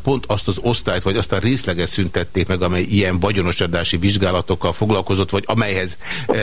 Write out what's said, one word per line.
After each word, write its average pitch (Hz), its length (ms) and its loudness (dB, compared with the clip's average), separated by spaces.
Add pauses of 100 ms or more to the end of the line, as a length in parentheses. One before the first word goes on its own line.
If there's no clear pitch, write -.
pont 131 240 0
azt 101 200 -2
az 92 160 0
osztályt, 107 400 0
vagy 98 140 0
azt 104 140 -2
a 98 60 0
részleget 95 500 0
szüntették 90 600 -2
meg, 92 140 0
amely 90 200 0
ilyen 92 380 2
vagyonosodási 90 800 0
vizsgálatokkal 92 760 0
foglalkozott, 98 580 0
vagy 98 160 0
amelyhez, 98 520 0 (300)
ö, 113 160 0